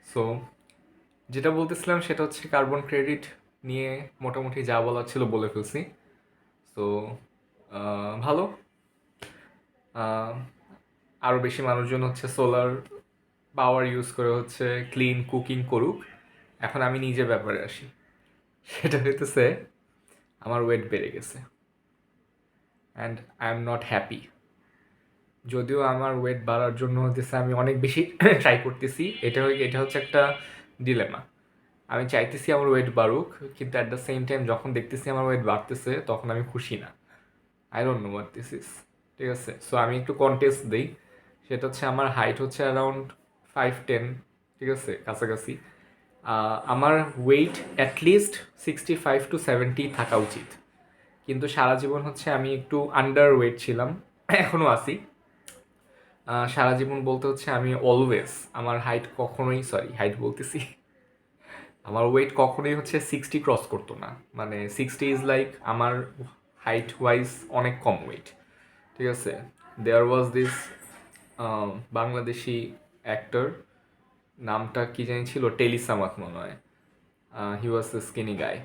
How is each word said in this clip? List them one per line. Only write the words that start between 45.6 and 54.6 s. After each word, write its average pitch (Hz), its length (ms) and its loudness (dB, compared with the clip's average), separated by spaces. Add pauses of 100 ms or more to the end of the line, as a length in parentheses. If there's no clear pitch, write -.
আহ, 110 340 0 (160)
আমার 143 200 6 (320)
ওয়েট 143 300 6 (300)
at 131 100 -4 (120)
least 202 260 8 (320)
sixty-five 143 640 0
to 170 60 -2 (100)
seventy 127 380 2 (120)
থাকা 117 180 2
উচিত, - 320 0 (800)
কিন্তু 131 220 -2
সারা 131 280 4
জীবন 139 260 -2
হচ্ছে 147 300 -6
আমি 135 220 0
একটু 131 240 -2 (120)
আন্ডার 143 480 8
ওয়েট 120 200 4
ছিলাম, 123 320 -2 (380)
এখনও 170 400 4